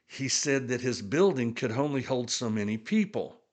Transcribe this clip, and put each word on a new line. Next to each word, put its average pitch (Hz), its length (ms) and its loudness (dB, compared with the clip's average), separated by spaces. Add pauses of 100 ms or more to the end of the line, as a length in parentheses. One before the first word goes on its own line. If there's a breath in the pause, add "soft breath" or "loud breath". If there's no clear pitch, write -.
he 135 200 -4
said 135 380 0
that 123 140 0
his 120 200 -2
building 127 540 2
could 123 160 -2
only 135 320 0
hold 123 260 -2
so 117 220 -2
many 107 260 0
people. 185 640 -2 (120)